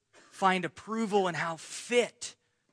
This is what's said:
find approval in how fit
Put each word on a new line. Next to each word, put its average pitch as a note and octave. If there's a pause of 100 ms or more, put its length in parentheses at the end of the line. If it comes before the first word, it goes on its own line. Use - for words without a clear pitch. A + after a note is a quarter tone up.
(300)
find F#3
approval G3+
in D#3+
how C3+
fit - (380)